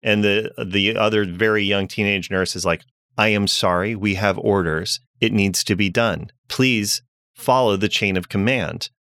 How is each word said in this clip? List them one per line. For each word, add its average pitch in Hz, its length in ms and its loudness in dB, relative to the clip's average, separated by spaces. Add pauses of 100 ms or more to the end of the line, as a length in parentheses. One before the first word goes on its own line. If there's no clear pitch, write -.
And 107 180 2
the, 104 300 0 (180)
the 101 280 0
other 107 260 2
very 101 400 0
young 98 240 0
teenage 101 420 -2
nurse 92 280 -2
is 87 80 -4
like, 85 180 0 (340)
"I 110 120 4
am 101 180 2
sorry. 95 480 0
We 101 200 0
have 98 220 0
orders. 90 640 0 (220)
It 110 100 2
needs 98 320 0
to 98 140 0
be 98 120 0
done. 107 380 -2 (220)
Please 117 520 0 (360)
follow 127 400 2
the 104 100 0
chain 98 300 0
of 90 100 -4
command." 104 600 -2 (140)